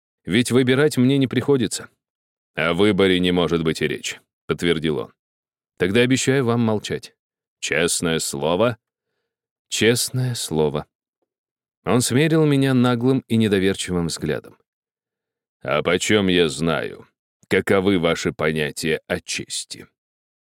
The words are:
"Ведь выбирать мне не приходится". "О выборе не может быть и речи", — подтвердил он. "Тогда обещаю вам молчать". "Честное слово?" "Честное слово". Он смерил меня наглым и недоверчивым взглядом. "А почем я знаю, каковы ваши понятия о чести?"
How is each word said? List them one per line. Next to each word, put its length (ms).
"Ведь 260
выбирать 460
мне 220
не 80
приходится". 640
"О 180
выборе 460
не 120
может 320
быть 200
и 40
речи", — 340
подтвердил 500
он. 160
"Тогда 240
обещаю 440
вам 160
молчать". 540
"Честное 580
слово?" 600
"Честное 640
слово". 540
Он 160
смерил 440
меня 280
наглым 540
и 100
недоверчивым 680
взглядом. 500
"А 220
почем 440
я 220
знаю, 580
каковы 520
ваши 340
понятия 760
о 120
чести?" 680